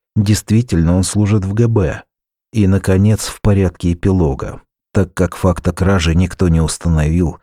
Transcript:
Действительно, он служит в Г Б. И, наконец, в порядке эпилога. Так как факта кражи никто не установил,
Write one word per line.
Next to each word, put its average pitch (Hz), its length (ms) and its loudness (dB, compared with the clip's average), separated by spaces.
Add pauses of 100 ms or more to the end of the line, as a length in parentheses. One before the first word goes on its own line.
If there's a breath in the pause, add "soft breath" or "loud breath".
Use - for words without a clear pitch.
(160)
Действительно, 101 840 0
он 95 60 0
служит 104 420 0
в 98 80 -4
Г 117 140 2
Б. 101 360 -2 (480)
И, 104 160 0
наконец, 98 600 2
в - 140 -14
порядке 95 520 0
эпилога. 85 680 -2 (300)
Так 95 220 -2
как 90 220 -2
факта 90 360 -2
кражи 87 440 0
никто 90 340 0
не 82 120 2
установил, 80 800 -2